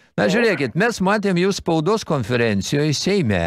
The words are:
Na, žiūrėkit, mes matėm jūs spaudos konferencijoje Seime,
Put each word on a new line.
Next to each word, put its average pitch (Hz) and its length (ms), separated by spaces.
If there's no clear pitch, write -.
Na, 208 80
žiūrėkit, 175 480
mes 220 240
matėm 190 400
jūs 190 160
spaudos 170 480
konferencijoje 123 880
Seime, 139 540